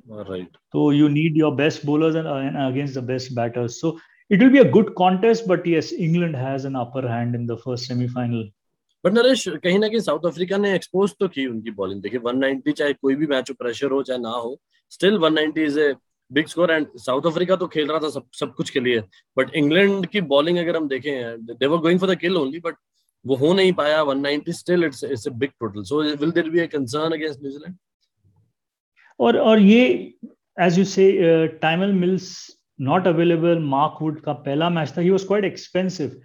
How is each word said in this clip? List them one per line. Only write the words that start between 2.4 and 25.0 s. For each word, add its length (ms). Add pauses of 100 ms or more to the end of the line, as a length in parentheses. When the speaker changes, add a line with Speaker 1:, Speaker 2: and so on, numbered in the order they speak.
Speaker 2:
against 380
the 80
best 320
batters। 460
So 180 (320)
it 100
will 100
be 100
a 180
good 160
contest, 520
but 200
yes, 260
England 420
has 300
an 120
upper 300
hand 280
in 120
the 120
first 280
semi-final। 600 (560)
Speaker 1:
But 100
नरेश, 340
कहीं 300
ना 100
कहीं 120
साउथ 260
अफ्रीका 320
ने 160
एक्सपोज 460
तो 80
की 180
उनकी 240
बॉलिंग। 320
देखिए, 180
वन 180
नाइंटी 340
चाहे 200
कोई 220
भी 120
मैच 240
हो, 80
प्रेशर 320
हो 120
चाहे 180
ना 80
हो, 300 (340)
still 260
वन 140
नाइंटी 340
is 100
a 180 (380)
big 160
score। 220
And 160 (100)
साउथ 300
अफ्रीका 300
तो 100
खेल 220
रहा 100
था 120
सब, 220
सब 220
कुछ 160
के 100
लिए, 220 (360)
but 160
इंग्लैंड 520
की 140
बॉलिंग 380
अगर 180
हम 120
देखें, 580 (120)
they 100
were 180
going 120
for 140
the 120
kill 120
only, 300
but 80 (520)
वो 100
हो 180
नहीं 180
पाया। 300
वन 180
नाइंटी 320
still 320
it's, 180